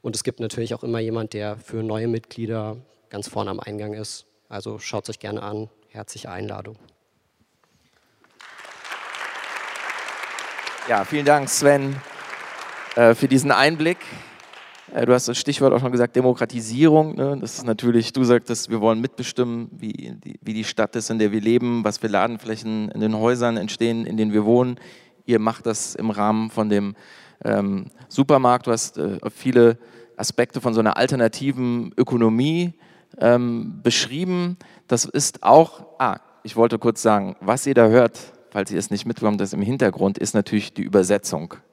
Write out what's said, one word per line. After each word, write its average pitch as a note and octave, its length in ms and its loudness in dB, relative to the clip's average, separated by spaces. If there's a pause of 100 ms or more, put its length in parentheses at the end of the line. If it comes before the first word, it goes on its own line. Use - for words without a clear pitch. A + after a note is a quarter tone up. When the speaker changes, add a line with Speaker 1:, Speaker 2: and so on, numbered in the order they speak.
Speaker 1:
Und A#2 160 -8
es - 80 -8
gibt - 160 -6
natürlich A2+ 320 -6
auch A2+ 100 -10
immer A#2 160 -4
jemand, A2+ 360 -6
der G#2 240 -8
für A2+ 240 -10
neue A2 260 -4
Mitglieder A2+ 720 -6 (320)
ganz G2+ 180 -12
vorne G#2 220 -6
am F#2+ 100 -8
Eingang G#2 320 -10
ist. G#2+ 320 -12 (240)
Also G#2+ 300 -12
schaut's - 320 -8
euch - 80 -12
gerne G#2 240 -10
an. G#2 260 -10 (200)
Herzliche - 420 -16
Einladung. G2+ 460 -12 (4000)
Speaker 2:
Ja, G#2 160 4
vielen D3 220 -2
Dank, C#3+ 240 6
Sven, C#3 460 4 (1000)
äh, A#2 180 8
für C#3 140 0
diesen C3+ 240 4
Einblick. D#3 460 2 (960)
Äh, B2 100 0
du A#2+ 80 6
hast B2+ 160 4
das B2 80 -2
Stichwort C#3 380 2
auch A#2+ 60 4
schon B2+ 120 -2
gesagt, A#2+ 240 2
Demokratisierung, B2+ 1000 4
ne? C#3 240 -2
Das A2+ 200 -10
ist - 80 -10
natürlich, A#2 480 2
du C3 100 2
sagtest, A#2+ 460 2
wir A2+ 100 -2
wollen A2+ 200 2
mitbestimmen, A#2+ 680 -4
wie - 460 -12
die, - 240 -18
wie A2 140 -8
die A2 100 -4
Stadt - 320 -2
ist, A2+ 140 -6
in A2+ 80 -2
der G#2+ 120 4
wir G#2 120 -2
leben, A#2 420 0
was G#2 140 -2
für A2+ 100 -4
Ladenflächen A2 840 -4
in G#2+ 120 -6
den G#2+ 140 0
Häusern A#2+ 420 0
entstehen, A2+ 480 -2
in G#2+ 100 -6
denen G#2+ 160 0
wir G#2+ 140 2
wohnen. B2 340 2 (460)
Ihr A#2+ 120 2
macht A2 280 -2
das - 280 -6
im A2 140 -4
Rahmen G#2+ 420 0
von G#2+ 200 -2
dem, G2+ 260 -2 (480)
ähm, G2+ 460 -2 (180)
Supermarkt. C3 580 2
Du B2 60 0
hast, - 260 -4
äh, F#2 200 -4 (120)
viele A#2+ 480 4 (380)
Aspekte - 440 -4
von A#2 140 -2
so A2+ 60 2
einer G#2+ 160 2
alternativen B2 1000 0
Ökonomie, B2+ 760 2 (460)
ähm, A#2 640 2
beschrieben. F3 760 -2 (300)
Das A#2+ 160 0
ist - 380 -4
auch, D#3 440 6 (120)
ah, A#2+ 200 -2 (240)
ich A2 140 -12
wollte A2+ 220 4
kurz A2+ 220 0
sagen, G2+ 400 2
was A2 260 0
ihr C#3 80 0
da A#2 120 8
hört, A#2 320 6 (320)
falls G2+ 220 -4
ihr F2 60 -2
es - 120 -4
nicht G2+ 160 -6
mitbekommt, G#2+ 340 -2
das G2 120 -2
im G2+ 100 -4
Hintergrund G2+ 560 0
ist - 160 -4
natürlich G#2 400 0
die G2+ 80 -6
Übersetzung F#2 720 2 (180)